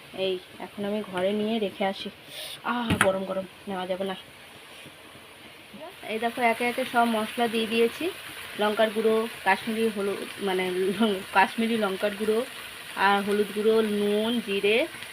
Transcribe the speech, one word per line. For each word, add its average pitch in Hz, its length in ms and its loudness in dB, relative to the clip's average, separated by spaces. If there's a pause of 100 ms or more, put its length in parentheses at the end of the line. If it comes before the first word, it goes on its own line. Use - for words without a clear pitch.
(260)
এই 190 80 2 (320)
এখন 202 240 -10
আমি 214 100 -2 (120)
ঘরে 185 280 0
নিয়ে 214 160 0 (100)
রেখে 185 260 -4
আসি। - 180 -8 (640)
আহ, 240 180 -2 (160)
গরম 190 240 2
গরম, 190 160 -2 (240)
নেওয়া 185 220 -4
যাবে 185 180 -2
না। 185 60 -4 (2000)
এই 220 120 -2
দেখো 233 160 -2 (120)
একে 233 200 0
একে 254 120 -2 (100)
সব 233 120 6 (100)
মশলা 220 380 0
দিয়ে 226 200 0
দিয়েছি, 233 320 2 (560)
লঙ্কার 214 340 4
গুঁড়ো, 220 200 4 (300)
কাশ্মীরি 220 400 2 (100)
হলুদ, 202 260 -2 (260)
মানে 185 160 2 (720)
কাশ্মীরি 226 480 4
লঙ্কার 202 360 0
গুঁড়ো 214 200 2 (680)
আর 202 200 6
হলুদ 202 300 2
গুঁড়ো, 214 200 4 (240)
নুন, 208 320 2 (140)
জিরে 202 320 2 (360)